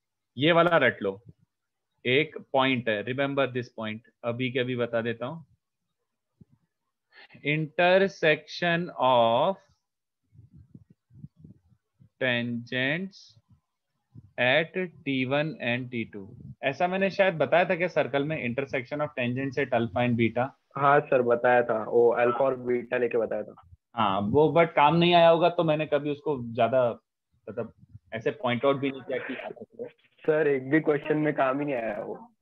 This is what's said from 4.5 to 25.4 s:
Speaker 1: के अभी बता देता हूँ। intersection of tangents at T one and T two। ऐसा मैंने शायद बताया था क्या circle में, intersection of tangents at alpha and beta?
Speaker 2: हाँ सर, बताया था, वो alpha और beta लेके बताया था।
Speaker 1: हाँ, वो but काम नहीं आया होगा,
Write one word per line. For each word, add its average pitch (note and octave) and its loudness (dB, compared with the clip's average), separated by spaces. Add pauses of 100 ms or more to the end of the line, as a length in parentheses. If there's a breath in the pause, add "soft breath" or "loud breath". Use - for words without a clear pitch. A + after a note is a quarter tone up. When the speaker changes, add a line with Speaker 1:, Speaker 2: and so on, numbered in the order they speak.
Speaker 1:
के C3 -4
अभी B2+ -4
बता A#2 -4
देता A#2 -8
हूँ। D#3+ -14 (1900 loud breath)
intersection E3+ 0 (100)
of B2+ 4 (2750)
tangents B2+ -4 (1000)
at C#3 0 (320)
T C3 -2
one C#3+ -4
and B2 -6
T A#2 -6 (100)
two। G2+ -18 (100)
ऐसा C#3 -2
मैंने F#3+ -2
शायद F#3+ 2
बताया E3 2
था F3+ -2
क्या F3 -4
circle C#3 -2
में, C#3+ -6
intersection C3+ -6
of D3 -4 (100)
tangents B2+ -4
at C3 -2
alpha A#2 0
and A#2+ 0
beta? A#2+ 0 (300)
Speaker 2:
हाँ C#3+ 4
सर, C#3+ 0
बताया A#2+ 2
था, A2+ -2
वो A#2+ 4
alpha B2 2
और C3 0
beta B2 -4
लेके A#2+ -2
बताया G#2+ -4
था। - -18 (280)
Speaker 1:
हाँ, G2+ 0
वो C#3+ 2
but E3+ 4
काम D3+ 6
नहीं E3+ 4
आया E3+ 8
होगा, E3 6